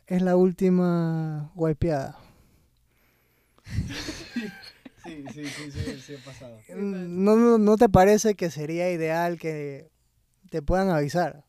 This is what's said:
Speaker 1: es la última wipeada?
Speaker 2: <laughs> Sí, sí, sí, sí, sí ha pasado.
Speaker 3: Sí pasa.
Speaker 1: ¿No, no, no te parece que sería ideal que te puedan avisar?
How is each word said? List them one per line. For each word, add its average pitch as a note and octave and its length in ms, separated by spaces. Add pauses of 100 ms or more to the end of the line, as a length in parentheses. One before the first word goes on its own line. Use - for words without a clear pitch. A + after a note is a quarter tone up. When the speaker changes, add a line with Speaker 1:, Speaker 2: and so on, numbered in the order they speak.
Speaker 1:
es F3+ 160
la F3+ 140
última E3+ 1200
wipeada? D#3+ 640 (1500)
Speaker 2:
<laughs> - 480 (880)
Sí, D#3 300
sí, D3 160
sí, C#3+ 220
sí, C#3 280
sí C#3+ 160
ha C3 80
pasado. B2+ 420
Speaker 3:
Sí - 60
pasa. F#3 100
Speaker 1:
¿No, F#3+ 540
no, A#3 220
no G#3+ 180
te A3+ 140
parece G3+ 460
que F3 140
sería D#3+ 400
ideal E3+ 480
que D3 520 (600)
te D#3+ 120
puedan F#3 300
avisar? D3 580